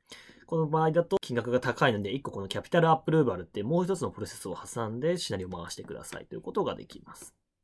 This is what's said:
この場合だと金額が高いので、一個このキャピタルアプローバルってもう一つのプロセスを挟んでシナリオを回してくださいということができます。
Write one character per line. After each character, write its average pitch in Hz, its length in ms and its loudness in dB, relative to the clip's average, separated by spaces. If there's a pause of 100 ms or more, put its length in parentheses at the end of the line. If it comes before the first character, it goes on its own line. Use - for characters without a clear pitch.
(460)
こ 165 120 -2
の 160 100 2
場 156 160 2
合 156 80 6
だ 165 120 6
と 190 180 0
金 123 140 -4
額 120 140 0
が 123 120 4
高 135 260 2
い 117 60 4
の 104 80 0
で、 98 100 -2
一 139 100 -2
個 - 100 -8
こ 101 100 -8
の 95 80 -8
キ 110 80 -4
ャ 101 40 -4
ピ - 80 -14
タ 170 120 6
ル 160 80 6
ア 160 80 8
プ - 140 -2
ロ 160 100 6
ー - 20 8
バ 98 140 2
ル 90 60 -6
っ - 20 -10
て 101 180 -6
も 165 180 2
う 180 40 2
一 190 100 0
つ - 60 -6
の 104 100 -2
プ - 100 -14
ロ 98 60 -6
セ - 80 -12
ス - 140 -8
を 87 60 -4
挟 113 340 -6
ん 117 100 -6
で 170 180 0
シ 165 140 -6
ナ 98 60 -2
リ 92 80 -4
オ - 20 -10
を 92 40 -8
回 85 200 -8
し - 40 -10
て - 80 -14
く - 100 -12
だ - 100 -12
さ - 160 -10
い - 60 -18
と - 100 -12
い - 20 -6
う - 40 -10
こ - 100 -10
と 196 140 0
が 101 100 -2
で - 100 -14
き - 160 -18
ま - 140 -20
す。 - 180 -18 (300)